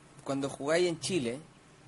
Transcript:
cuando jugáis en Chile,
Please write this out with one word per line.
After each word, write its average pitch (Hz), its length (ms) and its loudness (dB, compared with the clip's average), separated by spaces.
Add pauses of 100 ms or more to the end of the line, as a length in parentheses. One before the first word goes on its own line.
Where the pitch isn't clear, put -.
(260)
cuando 139 240 -2
jugáis 160 400 2
en 165 100 -4
Chile, 123 400 -2 (480)